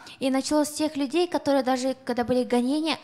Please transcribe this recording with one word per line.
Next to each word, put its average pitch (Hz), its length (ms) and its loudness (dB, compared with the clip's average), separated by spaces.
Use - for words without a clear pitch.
И 269 100 0
началось 285 380 2
с 294 80 -10
тех 302 220 -2
людей, 294 320 0
которые 285 340 2
даже 262 400 0
когда 240 220 -2
были 247 180 2
гонения, 254 600 0